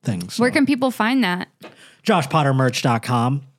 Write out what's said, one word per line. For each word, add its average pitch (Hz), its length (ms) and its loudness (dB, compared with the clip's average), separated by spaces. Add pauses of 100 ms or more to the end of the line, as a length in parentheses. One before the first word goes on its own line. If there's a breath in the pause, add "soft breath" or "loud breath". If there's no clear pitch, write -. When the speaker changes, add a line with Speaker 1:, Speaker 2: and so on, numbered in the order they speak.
Speaker 1:
thing, 175 260 -4
so. - 140 -4
Speaker 2:
Where 247 80 2
can 285 160 2
people 262 240 0
find 233 320 0
that? 180 240 -2 (560 loud breath)
Speaker 1:
Josh 175 260 2
Potter 147 240 2
Merch 131 300 0
dot 117 220 0
com. 127 380 0 (160)